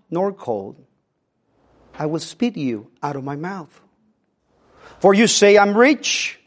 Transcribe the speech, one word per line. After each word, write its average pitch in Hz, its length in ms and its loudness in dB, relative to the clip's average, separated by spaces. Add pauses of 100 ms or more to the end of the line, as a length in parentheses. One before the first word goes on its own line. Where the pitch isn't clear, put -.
nor 190 240 -4
cold, 107 500 -10 (1120)
I 156 100 -6
will 156 120 -6
spit - 380 -6
you 120 320 -8 (140)
out 147 120 -6
of 135 80 -12
my 139 120 -10
mouth. 170 460 -14 (1160)
For 196 140 6
you 214 140 4
say, 202 300 4
"I'm 202 200 2
rich - 680 0